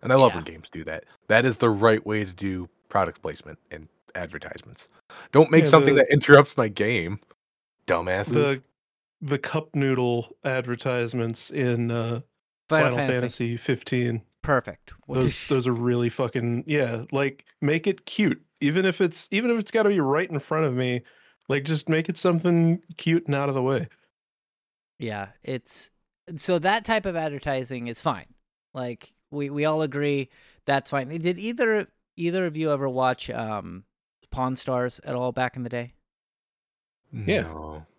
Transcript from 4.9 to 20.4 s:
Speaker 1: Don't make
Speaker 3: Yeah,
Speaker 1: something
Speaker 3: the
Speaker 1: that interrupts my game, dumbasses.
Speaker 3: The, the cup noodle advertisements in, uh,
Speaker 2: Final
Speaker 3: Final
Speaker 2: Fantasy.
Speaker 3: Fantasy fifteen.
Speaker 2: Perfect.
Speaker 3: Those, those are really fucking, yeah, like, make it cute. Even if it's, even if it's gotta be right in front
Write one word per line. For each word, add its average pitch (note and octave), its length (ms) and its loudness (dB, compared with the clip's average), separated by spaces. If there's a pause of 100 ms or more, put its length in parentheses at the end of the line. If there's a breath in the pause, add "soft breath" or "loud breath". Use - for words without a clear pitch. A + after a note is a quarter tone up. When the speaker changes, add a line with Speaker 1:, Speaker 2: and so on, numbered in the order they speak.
Speaker 1:
Don't D#3 180 6
make D#3+ 140 10
Speaker 3:
Yeah, D3+ 80 2
Speaker 1:
something C#3+ 240 10
Speaker 3:
the C#3+ 80 8
Speaker 1:
that B2+ 100 4
interrupts C#3+ 420 10
my A#2 120 0
game, G2+ 520 -2 (680)
dumbasses. F2+ 460 -2
Speaker 3:
The, C#3 300 0 (580)
the C#3 180 -4
cup - 340 -8
noodle B2+ 680 0
advertisements B2 1040 -4
in, A#2+ 400 -2
uh, A#2 320 -4 (480)
Speaker 2:
Final C3 220 2
Speaker 3:
Final B2 60 -2
Speaker 2:
Fantasy. C3+ 220 0
Speaker 3:
Fantasy A#2 380 -4
fifteen. A#2+ 640 -2 (220)
Speaker 2:
Perfect. - 500 -2 (160)
Speaker 3:
Those, C3 380 0
those C3 180 0
are B2+ 80 0
really A#2+ 360 0
fucking, A#2+ 580 -4
yeah, A#2+ 440 -2
like, C#3 340 -4 (160)
make D#3 260 0
it - 180 -4
cute. F#3+ 340 0 (220)
Even D#3 240 0
if F#3 160 0
it's, F3 300 -2
even A3+ 180 0
if A#3 80 0
it's G#3 140 -6
gotta A3 180 2
be G3+ 120 2
right D3 280 0
in D#3 80 -6
front D#3+ 300 -2